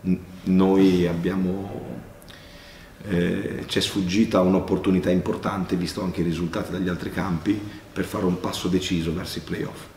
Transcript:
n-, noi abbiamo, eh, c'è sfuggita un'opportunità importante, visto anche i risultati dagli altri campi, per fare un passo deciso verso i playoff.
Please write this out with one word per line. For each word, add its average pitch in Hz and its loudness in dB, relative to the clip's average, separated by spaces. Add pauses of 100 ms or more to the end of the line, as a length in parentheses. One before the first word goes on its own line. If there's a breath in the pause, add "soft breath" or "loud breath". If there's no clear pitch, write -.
n-, 92 2 (280)
noi 95 6
abbiamo, 92 -2 (1040 loud breath)
eh, 90 -2
c'è - -2
sfuggita 98 2
un'opportunità 92 2
importante, 92 0
visto 87 -4
anche 92 -4
i 85 0
risultati 85 -2
dagli 92 -2
altri 90 -4
campi, 92 0 (320 loud breath)
per 95 -2
fare 98 -4
un 90 2
passo - -4
deciso 85 0
verso 78 -6
i 80 -10
playoff. 71 -8 (120)